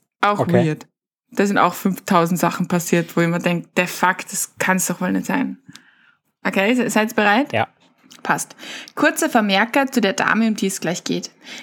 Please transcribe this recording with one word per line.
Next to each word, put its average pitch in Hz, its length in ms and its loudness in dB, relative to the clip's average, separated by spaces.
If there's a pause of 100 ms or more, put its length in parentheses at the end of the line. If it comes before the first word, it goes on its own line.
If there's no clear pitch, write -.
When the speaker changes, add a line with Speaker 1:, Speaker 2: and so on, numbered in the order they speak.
(220)
Speaker 1:
auch 202 180 2
Speaker 2:
Okay. 180 260 2
Speaker 1:
weird. 151 220 -4 (440)
Da 202 140 2
sind 202 120 0
auch 180 160 4
fünftausend 180 640 0
Sachen 175 280 0
passiert, 170 480 -2
wo 170 60 2
ich 170 60 2
mir 170 120 -2
denk, 175 360 -4
der 180 120 0
Fakt, - 440 -2
das - 280 -8
kann's 185 280 0
doch 180 140 -6
wohl 185 100 -2
nicht - 140 -2
sein. - 320 -4 (880)
Okay, 202 300 0
se-, 247 140 0
seid's 214 240 0
bereit? 214 400 2
Speaker 2:
Ja. 110 140 0 (560)
Speaker 1:
Passt. - 320 -2 (400)
Kurzer 311 340 0
Vermerker 226 600 2
zu - 100 0
der 196 120 2
Dame, 220 340 2
um 214 80 0
die 196 120 -2
es 190 140 -4
gleich 175 220 -4
geht. 180 280 -4 (320)